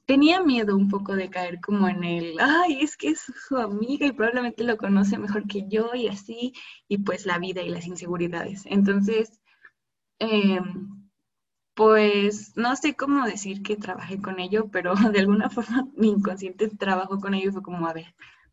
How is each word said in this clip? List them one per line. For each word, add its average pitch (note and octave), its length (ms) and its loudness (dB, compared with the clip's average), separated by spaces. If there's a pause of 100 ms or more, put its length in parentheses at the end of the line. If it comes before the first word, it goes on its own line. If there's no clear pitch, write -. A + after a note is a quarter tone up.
tenía D4+ 360 6
miedo A3+ 340 2
un G3 140 4
poco G3 260 -2
de F#3 140 -4
caer F3 320 -6
como G3+ 280 2
en F3 140 -2
el, E3+ 360 -4
"Ay, D4 420 4
es D4 160 -2
que C#4+ 120 -4
es D#4+ 120 -2 (260)
su C4+ 100 -2
amiga A#3+ 500 -2
y C4+ 60 2
probablemente A#3 500 -2
lo A#3 140 0
conoce G3 420 2
mejor G#3 280 -4
que G3 200 -6
yo", A3 280 -2
y A#3+ 120 -2
así, A3+ 460 -8 (340)
y G3+ 120 0
pues G3 260 -4
la F3 140 -2
vida F#3 220 -6
y F3 80 -6
las F3 180 -8
inseguridades. F3 800 -6
Entonces, G3+ 720 2 (800)
em, G3 880 0 (680)
pues, G#3 840 4
no A#3+ 180 0
sé D4 200 -2
cómo C#4 300 0
decir G3+ 380 -6
que G#3 140 -4
trabajé F#3+ 440 -8
con F#3+ 180 -8
ello, G#3 320 -2
pero F#3 240 0
<laughs> G#3+ 200 4
de G3 40 6
alguna G3+ 300 2
forma A#3+ 460 -4
mi G#3+ 140 4
inconsciente G3 600 -2
trabajó G3 500 -2
con G3 140 -4
ello F#3+ 160 0
y G3+ 40 -2
fue F#3 100 -8
como, F3 240 -6
"A E3 60 -4
ver, E3 220 -14 (380)